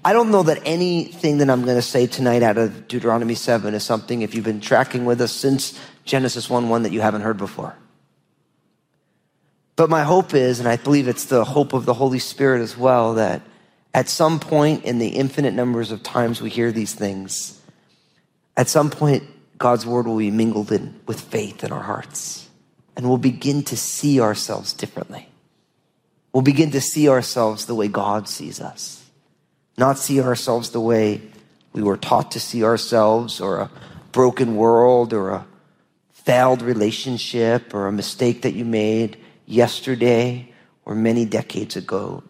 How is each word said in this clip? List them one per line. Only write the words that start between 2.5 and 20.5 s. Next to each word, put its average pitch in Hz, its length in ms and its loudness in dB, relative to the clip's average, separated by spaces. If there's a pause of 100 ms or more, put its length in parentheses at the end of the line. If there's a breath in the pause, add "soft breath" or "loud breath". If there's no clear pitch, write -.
of 110 320 -2
Deuteronomy 117 460 -2
seven 107 400 -2
is 104 100 -6
something, 117 380 -4
if 107 120 -6
you've 110 120 -6
been 107 160 -4
tracking 123 420 0
with 120 160 0
us 117 100 0
since - 480 -2 (280 loud breath)
Genesis 127 420 -2
one 120 220 0
one, 117 140 2
that 104 80 -4
you 110 100 -2
haven't 107 180 0
heard 107 160 -2
before. - 400 -10 (2000)
But 160 140 4
my 151 140 2
hope 175 280 2
is, 127 260 4
and 123 80 -2
I 117 100 2
believe 139 300 2
it's 120 200 -4
the 120 180 4
hope 135 300 0
of 123 100 -2
the 131 80 2
Holy 127 260 0
Spirit 131 440 0
as 110 160 -10
well, 120 380 4
that 104 260 0 (500 soft breath)
at 127 160 0
some 160 320 0
point 151 460 0
in 120 120 -2
the 113 100 0
infinite 135 440 0
numbers 117 380 -2
of 104 120 -10
times 117 380 -2
we 113 80 -6
hear 117 240 -2
these 107 220 -4
things, 95 640 -8 (960 soft breath)
at 123 120 2
some 151 200 2
point 143 340 0 (360)
God's 120 260 2
word 120 220 -2
will 113 100 -2
be 107 140 0
mingled 110 420 0